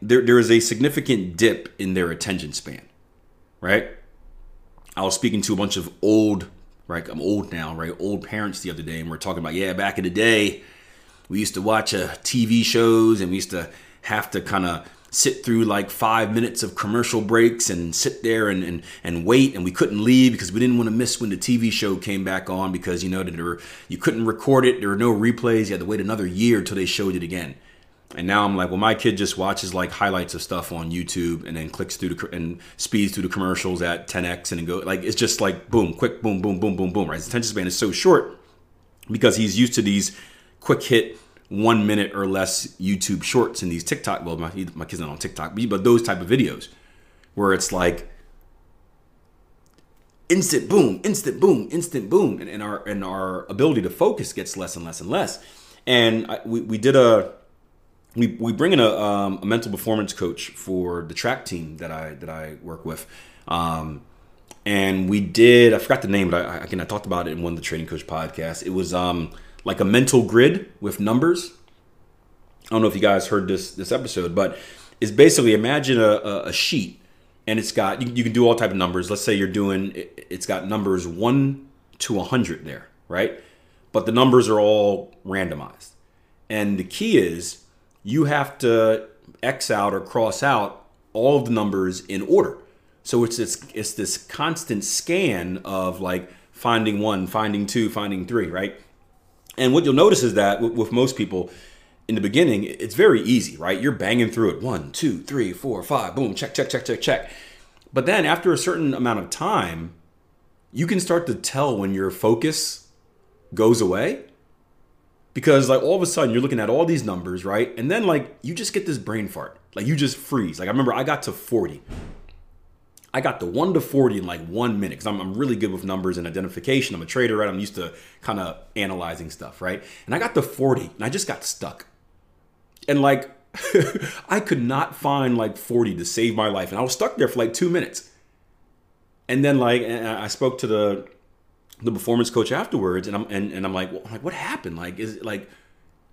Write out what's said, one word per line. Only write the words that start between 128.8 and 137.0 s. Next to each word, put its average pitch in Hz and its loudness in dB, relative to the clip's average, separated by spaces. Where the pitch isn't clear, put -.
stuff, - -16
right? 92 -6
And - -6
I 165 -2
got 226 -2
to 143 2
forty, - 0
and 104 -10
I 117 -2
just 190 -4
got - -8
stuck. - -10
And, 143 2
like, 139 2
<laughs> - -6
I 202 2
could 160 -2
not 135 -2
find, 135 0
like, 107 -2
forty 117 0
to 85 -8
save 113 0
my 107 2
life. 95 -4
And 95 -8
I 117 0
was 127 -2
stuck - -2